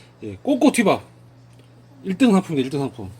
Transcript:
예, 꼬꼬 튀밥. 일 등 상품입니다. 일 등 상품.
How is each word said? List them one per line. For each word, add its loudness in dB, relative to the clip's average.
예, -12
꼬꼬 2
튀밥. 0
일 -6
등 4
상품입니다. 0
일 -10
등 -6
상품. -10